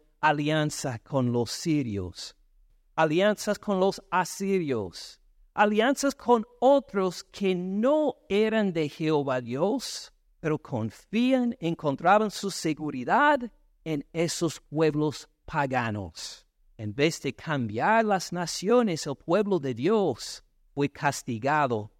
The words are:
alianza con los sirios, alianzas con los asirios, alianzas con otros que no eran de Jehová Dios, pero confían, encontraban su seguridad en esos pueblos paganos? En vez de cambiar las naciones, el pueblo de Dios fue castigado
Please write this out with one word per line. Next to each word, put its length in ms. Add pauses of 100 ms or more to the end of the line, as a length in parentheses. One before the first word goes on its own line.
(180)
alianza 800
con 320
los 200
sirios, 840 (600)
alianzas 640
con 200
los 220 (100)
asirios, 1120 (320)
alianzas 600
con 300 (140)
otros 640
que 320
no 600 (100)
eran 460
de 160
Jehová 500
Dios, 720 (300)
pero 180
confían, 1040
encontraban 680
su 220
seguridad 880 (460)
en 260
esos 480
pueblos 720 (160)
paganos? 1000 (320)
En 180
vez 260
de 140
cambiar 720
las 280
naciones, 720
el 100
pueblo 440
de 160
Dios 680 (300)
fue 160
castigado 1120